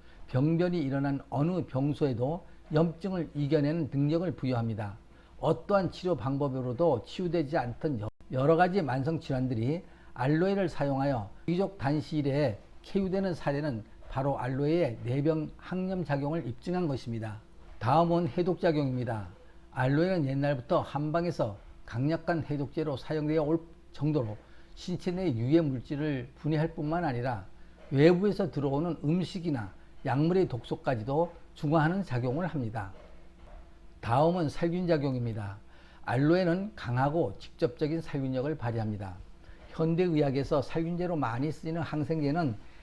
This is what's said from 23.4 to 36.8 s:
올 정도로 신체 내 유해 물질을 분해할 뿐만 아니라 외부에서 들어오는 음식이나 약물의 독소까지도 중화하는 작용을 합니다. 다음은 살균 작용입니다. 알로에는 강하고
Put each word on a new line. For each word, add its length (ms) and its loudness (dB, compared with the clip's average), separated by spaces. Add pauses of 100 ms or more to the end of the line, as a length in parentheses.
올 180 2 (320)
정도로 440 0 (380)
신체 380 -4
내 220 0
유해 260 4
물질을 760 -2
분해할 380 0
뿐만 300 -2
아니라 400 -2 (460)
외부에서 600 6
들어오는 540 0
음식이나 680 -2 (320)
약물의 440 4
독소까지도 840 -2 (220)
중화하는 500 2
작용을 420 -2
합니다. 460 -4 (1080)
다음은 480 4
살균 380 0
작용입니다. 720 0 (460)
알로에는 680 4
강하고 640 0